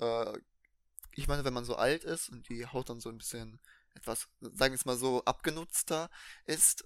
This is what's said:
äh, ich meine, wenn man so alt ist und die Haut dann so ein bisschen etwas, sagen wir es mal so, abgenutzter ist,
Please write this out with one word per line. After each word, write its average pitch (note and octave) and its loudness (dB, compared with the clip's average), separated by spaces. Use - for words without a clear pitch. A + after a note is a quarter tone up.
äh, A#2 0
ich C#3+ 0
meine, C#3+ 2
wenn C3 2
man B2 -2
so A#2+ -4
alt C#3+ 4
ist E3 -4
und A#2 -16
die A#2+ -6
Haut B2 -4
dann A#2 -8
so A2+ -10
ein A2+ -12
bisschen A2+ -10
etwas, - -6
sagen C3 4
wir B2+ -4
es - -2
mal B2+ 2
so, B2 4
abgenutzter D#3+ 0
ist, - 4